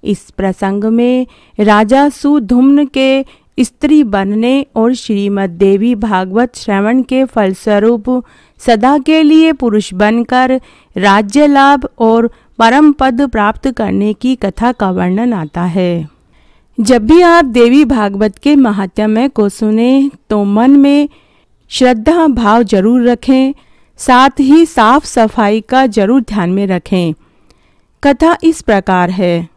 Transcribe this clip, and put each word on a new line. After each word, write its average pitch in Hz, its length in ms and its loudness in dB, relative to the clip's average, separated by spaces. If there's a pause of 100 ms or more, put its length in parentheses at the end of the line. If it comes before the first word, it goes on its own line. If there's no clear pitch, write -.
इस 202 140 -4 (180)
प्रसंग 196 480 -4
में 247 420 0 (340)
राजा 220 480 2
सुधुम्न 277 800 0
के 269 380 -2 (360)
स्त्री 294 440 0
बनने 220 640 -2 (100)
और 233 180 0
श्रीमद् 202 640 -6
देवी 202 360 0
भागवत 208 640 -4
श्रवण 220 460 -2
के 262 220 -2
फलस्वरूप 220 1000 -2 (340)
सदा 247 400 0
के 311 240 0
लिए 320 300 4
पुरुष 214 420 -4
बनकर 240 680 0 (360)
राज्य 208 500 0
लाभ 277 420 2 (100)
और 226 320 0 (280)
परम 269 340 4
पद 262 360 -2
प्राप्त 220 420 -4
करने 202 420 -4
की 254 220 -4
कथा 226 380 -4
का 202 180 -4
वर्णन 185 420 -2
आता 170 300 -6
है। 175 560 -4 (640)
जब 220 260 2
भी 330 160 6
आप 339 220 4
देवी 247 400 2
भागवत 214 540 -2
के 294 180 2
महात्म्य 214 720 0
को 208 200 -2
सुने 240 640 0 (200)
तो 208 140 -2
मन 214 260 2
में 285 380 4 (600)
श्रद्धा 254 580 0
भाव 233 360 2
जरूर 233 480 0
रखें, 262 420 0 (440)
साथ 262 340 2 (100)
ही 302 260 4
साफ 247 380 0
सफाई 220 640 -2
का 262 180 2
जरूर 214 340 0
ध्यान 208 300 -4
में 196 160 -2
रखें। 180 480 -4 (920)
कथा 302 400 0
इस 320 160 -2
प्रकार 185 500 -2
है। 175 460 -4